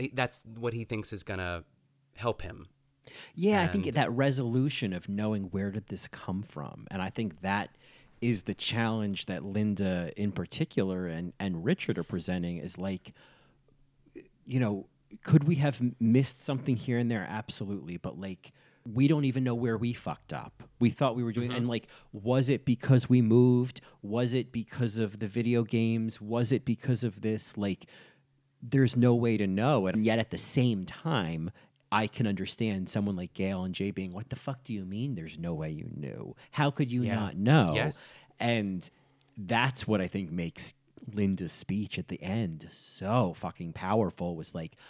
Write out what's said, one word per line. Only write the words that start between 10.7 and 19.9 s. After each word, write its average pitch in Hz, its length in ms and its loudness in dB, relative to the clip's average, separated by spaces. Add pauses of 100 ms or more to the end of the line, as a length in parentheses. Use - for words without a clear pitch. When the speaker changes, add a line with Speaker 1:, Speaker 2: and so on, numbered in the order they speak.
Speaker 2:
and, 85 340 -6
and 90 240 -4
Richard - 360 0
are 82 40 -2
presenting 87 540 -4
is, 90 220 -10
like, 95 340 -6 (1300)
you 131 140 0
know, 104 280 0 (360)
could 147 220 8
we 165 100 4
have 139 240 2
m-, 123 200 0
missed 120 440 4
something 135 320 0
here 120 220 0
and 120 120 0
there? 113 200 -2
Absolutely. 107 680 -6
But, - 220 -10
like, 95 320 -12 (340)
we 123 220 4
don't 147 180 4
even 131 180 2
know 120 120 2
where 117 220 0
we 120 160 -2